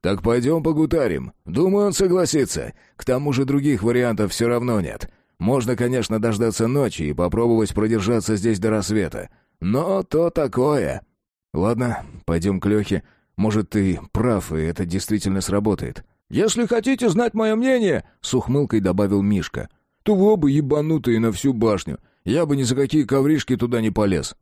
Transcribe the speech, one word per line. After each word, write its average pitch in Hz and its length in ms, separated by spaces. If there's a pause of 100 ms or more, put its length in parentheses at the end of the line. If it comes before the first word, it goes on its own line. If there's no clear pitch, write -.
«Так 95 220
пойдем 123 400
погутарим. 143 680 (120)
Думаю, 190 420
он 196 60
согласится. 165 800 (220)
К - 100
тому 139 280
же 131 120
других 139 380
вариантов 113 480
все 117 180
равно 120 320
нет. - 300 (300)
Можно, 120 340
конечно, 120 460
дождаться 113 480
ночи 131 340
и 73 100
попробовать 107 640
продержаться 110 640
здесь 104 240
до 110 100
рассвета. 104 600 (300)
Но 170 440
то 165 260
такое». 127 720 (500)
«Ладно, 113 520 (220)
пойдем 92 340
к - 60
Лехе. 101 360 (340)
Может, 107 340
ты 95 280 (140)
прав, 107 400
и 80 80
это 85 260
действительно 95 540
сработает». 98 640 (260)
«Если 220 360
хотите 240 420
знать 220 260
мое 220 220
мнение», — 233 480 (160)
с - 140
ухмылкой 127 460
добавил 98 400
Мишка, 98 480 (360)
«то 214 100
вы 202 180
оба 160 160
ебанутые 147 680
на 113 140
всю 135 200
башню. 104 460 (260)
Я 151 220
бы 143 100
ни 139 60
за 123 140
какие 139 280
ковришки 135 520
туда 120 240
не 110 100
полез». 98 520